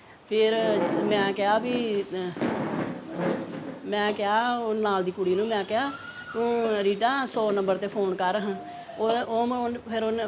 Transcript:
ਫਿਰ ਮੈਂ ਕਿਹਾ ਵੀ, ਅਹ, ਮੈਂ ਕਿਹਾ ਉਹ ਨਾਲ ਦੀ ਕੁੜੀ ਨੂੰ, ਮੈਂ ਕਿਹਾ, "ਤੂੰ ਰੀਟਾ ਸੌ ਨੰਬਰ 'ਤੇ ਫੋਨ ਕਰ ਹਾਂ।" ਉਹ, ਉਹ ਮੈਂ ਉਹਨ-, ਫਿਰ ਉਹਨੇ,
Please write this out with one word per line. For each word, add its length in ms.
ਫਿਰ 240
ਮੈਂ 280
ਕਿਹਾ 260
ਵੀ, 440
ਅਹ, 280
ਮੈਂ 280
ਕਿਹਾ 460
ਉਹ 160
ਨਾਲ 300
ਦੀ 60
ਕੁੜੀ 240
ਨੂੰ, 140
ਮੈਂ 160
ਕਿਹਾ, 280
"ਤੂੰ 440
ਰੀਟਾ 480
ਸੌ 240
ਨੰਬਰ 240
'ਤੇ 120
ਫੋਨ 280
ਕਰ 260
ਹਾਂ।" 140
ਉਹ, 120
ਉਹ 360
ਮੈਂ 120
ਉਹਨ-, 220
ਫਿਰ 140
ਉਹਨੇ, 240